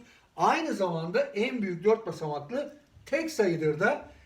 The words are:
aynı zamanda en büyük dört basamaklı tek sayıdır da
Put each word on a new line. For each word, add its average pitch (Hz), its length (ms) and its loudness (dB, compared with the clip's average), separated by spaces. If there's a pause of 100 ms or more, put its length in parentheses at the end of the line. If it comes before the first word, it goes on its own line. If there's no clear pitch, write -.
(360)
aynı 285 380 2
zamanda 175 460 0
en 233 420 -2
büyük 180 220 -4
dört 220 220 4
basamaklı 160 720 -6 (300)
tek 320 240 -2
sayıdır 156 500 2
da 240 300 0 (160)